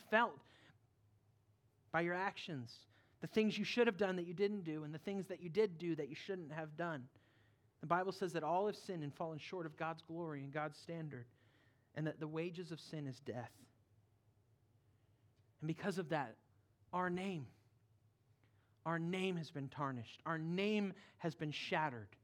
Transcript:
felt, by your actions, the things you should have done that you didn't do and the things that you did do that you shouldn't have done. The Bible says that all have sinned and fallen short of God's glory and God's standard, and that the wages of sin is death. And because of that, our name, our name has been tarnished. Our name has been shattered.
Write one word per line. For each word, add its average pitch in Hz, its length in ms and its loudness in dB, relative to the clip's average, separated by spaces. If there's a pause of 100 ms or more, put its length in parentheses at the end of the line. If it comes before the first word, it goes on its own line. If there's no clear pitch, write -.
(100)
felt, 214 280 6 (1500)
by 165 100 4
your 175 120 2
actions, 175 580 -2 (500)
the 165 60 -4
things 214 300 4
you 208 80 2
should 240 220 6
have 202 100 2
done 185 200 4
that 175 100 -2
you 175 80 -4
didn't 202 280 2
do 156 200 -2
and 151 100 -6
the 156 60 -6
things 196 280 -2
that 175 140 -6
you 175 80 -6
did 175 300 4
do 170 160 0
that 143 140 -2
you 151 60 -8
shouldn't 175 360 -6
have 156 260 -6
done. 160 280 -2 (720)
The 160 80 -8
Bible 185 240 4
says 180 220 -2
that 160 100 2
all 175 240 4
have 202 80 0
sinned 180 280 -4
and 143 80 -2
fallen 160 280 -4
short 175 260 -6
of 147 100 -8
God's 160 280 -4
glory 160 400 -6
and 139 100 -8
God's 151 240 -2
standard, 151 480 -6 (720)
and 156 100 0
that 151 140 -2
the 156 80 -2
wages 165 440 -4
of 156 80 -6
sin 151 280 -6
is 127 140 -6
death. 113 280 -4 (2000)
And 151 60 -4
because 165 300 -2
of 180 120 -4
that, 135 260 0 (560)
our 180 180 2
name, 180 360 -2 (1400)
our 165 140 2
name 185 380 2
has 156 140 -4
been 139 180 -4
tarnished. 135 560 -4
Our 165 120 2
name 196 560 2 (260)
has 165 160 0
been 151 160 0
shattered. 139 580 0 (140)